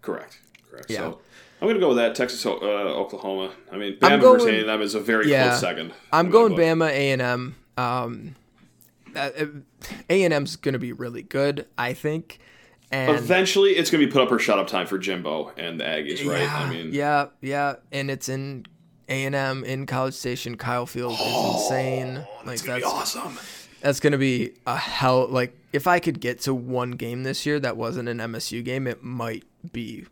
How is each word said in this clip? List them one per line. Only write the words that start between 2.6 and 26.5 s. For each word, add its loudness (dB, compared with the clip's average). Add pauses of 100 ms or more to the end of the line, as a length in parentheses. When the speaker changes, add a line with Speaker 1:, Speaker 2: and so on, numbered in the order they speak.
Speaker 1:
I -10
mean, -8
Speaker 2:
I'm 8
Speaker 1:
Bama 6
Speaker 2:
going, 12
Speaker 1:
versus 4
A 4
and -2
M 0
is -2
a 0
very 2
Speaker 2:
yeah. 4
Speaker 1:
close 2
second -6 (180)
Speaker 2:
I'm 4
Speaker 1:
in -2
my 8
Speaker 2:
going 8
Speaker 1:
book. 0
Speaker 2:
Bama, 4
A 2
and 0
M. -4 (220)
Um, -4 (800)
uh, -4 (800)
A 4
and 4
M's 0
gonna -2
be -6
really -10
good, 0 (120)
I -2
think. -6 (520)
And 4
Speaker 1:
Eventually, 4
it's 2
gonna 6
be 0
put 6
up 4
or 4
shut 4
up 0
time -2
for -4
Jimbo -4
and -8
the -4
Aggies, -4
right? 0
Speaker 2:
Yeah, -2
Speaker 1:
I -4
mean, -6
Speaker 2:
yeah, 0 (140)
yeah. -2 (160)
And -4
it's -6
in -8 (420)
A -2
and -2
M -2
in -6
College -2
Station. -6
Kyle -4
Field -6
is -6
Speaker 1:
Oh, 0 (100)
Speaker 2:
insane. -2 (200)
Speaker 1:
that's -
Speaker 2:
Like, -8
Speaker 1:
gonna -4
be -4
Speaker 2:
that's 0 (220)
Speaker 1:
awesome. -10 (420)
Speaker 2:
That's 0
gonna 2
be 0 (120)
a -2
hell. 2
Like, -2 (160)
if -2
I 4
could -2
get -6
to 0